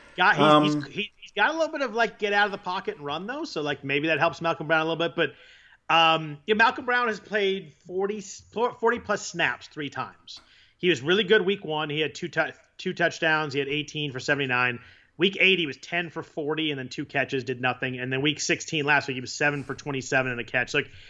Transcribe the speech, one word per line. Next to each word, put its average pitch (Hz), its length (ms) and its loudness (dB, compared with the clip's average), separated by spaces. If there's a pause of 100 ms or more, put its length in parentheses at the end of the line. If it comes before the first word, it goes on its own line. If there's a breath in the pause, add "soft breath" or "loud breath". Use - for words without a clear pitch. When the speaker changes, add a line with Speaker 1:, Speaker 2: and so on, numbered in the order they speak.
(180 loud breath)
Speaker 1:
Got, 185 180 6
he's, 143 80 4
Speaker 2:
Um, 151 200 8
Speaker 1:
he's, 147 100 2 (200)
he, - 220 -6
he's - 160 -20
got 226 220 2
a - 20 -6
little 320 160 0
bit 302 80 -4
of, 233 140 -2
like, 226 240 0
get 202 160 0
out 202 100 6
of 202 80 0
the 196 60 -6
pocket 190 380 -6
and 143 100 -12
run, 160 200 -4
though. 285 180 -6
So, 165 180 -6
like, 143 220 -4
maybe 143 240 0
that 160 100 2
helps 165 240 2
Malcolm 165 240 -2
Brown 160 200 4
a 165 40 -2
little 165 180 0
bit. 165 80 -12
But, 151 160 0 (560 soft breath)
um, 160 500 4 (100)
yeah, 214 60 4
Malcolm 247 300 4
Brown 247 220 2
has 214 140 -2
played 190 520 -2 (140)
forty, 196 340 -4
forty 233 800 -4
plus 202 260 -2
snaps 151 440 -4
three 147 200 -8
times. - 520 -10 (380 soft breath)
He 175 100 0
was 147 120 4
really 180 220 2
good 202 200 4
week 196 220 -2
one. 156 260 -4
He 147 100 -2
had 151 120 -2
two - 140 -8
tou-, 156 240 -2 (260)
two 185 160 -6
touchdowns. 160 600 0
He 139 80 0
had 139 80 -4
eighteen 147 420 -4
for 127 80 -8
seventy-nine. 123 640 0 (360 soft breath)
Week 196 220 2
eight, 185 220 4
he 160 60 -2
was 135 100 -6
ten 175 340 -6
for 156 140 -8
forty 156 480 -4
and 139 60 -4
then 127 100 -8
two 151 160 -8
catches, 131 400 -2
did 123 160 -4
nothing. 127 400 -2
And 127 120 -4
then 131 80 0
week 147 200 2
sixteen 156 440 -2
last 143 220 4
week, 131 80 -4
he 127 60 -6
was 120 120 -10
seven 143 300 0
for 127 140 -8
twenty-seven 131 560 -2
and 120 80 -6
a 117 40 -8
catch. 123 300 -2
Like, - 160 -2 (200 loud breath)